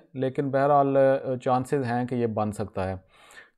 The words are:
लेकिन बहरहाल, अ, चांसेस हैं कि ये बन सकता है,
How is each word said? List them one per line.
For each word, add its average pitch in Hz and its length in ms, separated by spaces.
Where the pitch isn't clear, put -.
लेकिन 131 360
बहरहाल, 139 440
अ, 135 400
चांसेस 131 500
हैं 120 220
कि 131 80
ये 117 120
बन 107 240
सकता 98 340
है, 95 180